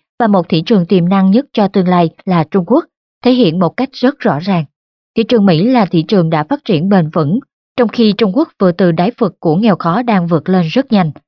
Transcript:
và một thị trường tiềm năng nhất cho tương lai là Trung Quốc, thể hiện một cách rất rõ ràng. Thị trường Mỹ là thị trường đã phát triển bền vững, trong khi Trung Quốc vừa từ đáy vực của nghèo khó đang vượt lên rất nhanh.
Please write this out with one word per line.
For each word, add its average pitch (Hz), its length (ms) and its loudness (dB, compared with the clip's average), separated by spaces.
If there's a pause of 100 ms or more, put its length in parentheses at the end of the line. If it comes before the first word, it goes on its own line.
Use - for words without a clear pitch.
(180)
và 240 80 0
một 190 220 0
thị 165 180 0
trường 190 200 2
tiềm 175 220 2
năng 190 220 2
nhất 247 220 2
cho 196 160 0
tương 190 200 -2
lai 175 220 2 (140)
là 170 260 0
Trung 190 160 -2
Quốc, 302 180 0 (400)
thể 247 80 2
hiện 196 260 2
một 170 180 -2
cách 269 160 -4
rất 269 260 -2
rõ 165 200 -2
ràng. 180 260 -4 (520)
Thị 226 60 0
trường 220 240 2
Mỹ 170 180 2
là 240 220 2
thị 170 160 0
trường 170 280 0
đã 156 140 -2
phát 285 200 -6
triển 175 240 -2
bền 180 220 2
vững, 160 280 -2 (380)
trong 240 120 0
khi 220 300 0
Trung 208 160 0
Quốc 302 140 0 (100)
vừa 180 140 2
từ 175 200 0
đáy 180 260 -2
vực 196 220 -4
của 156 160 0
nghèo 202 200 2
khó 175 260 -2
đang 202 240 -2
vượt 165 220 -2
lên 185 180 0
rất 240 260 -4
nhanh. 185 180 0 (180)